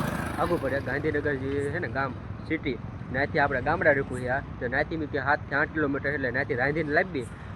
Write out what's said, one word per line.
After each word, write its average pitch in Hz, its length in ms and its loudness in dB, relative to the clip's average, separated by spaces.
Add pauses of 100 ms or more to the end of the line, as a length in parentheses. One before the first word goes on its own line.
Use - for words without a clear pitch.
(400)
આગું 165 220 2
પડે, 135 180 0
ગાંધીનગર 147 560 0
જે 139 380 -2
છે 170 60 -2
ને 165 80 -2
ગામ, 131 260 0 (340)
સિટી, 147 260 -2 (380)
ત્યાંથી 139 280 2
આપણે 139 220 2
ગામડા 160 300 4
રૂકું 131 280 2
છે 123 100 -2
આ, 131 100 2
તો - 280 -6
ત્યાંથી 151 300 0
મેં 147 140 -4
કે 139 80 -2
સાતથી 143 360 0
આઠ 147 180 2
કિલોમીટર, 143 360 2
એટલે 135 220 0
ત્યાંથી 135 220 0
રાંધીને 143 400 0
લાવી 170 280 2 (340)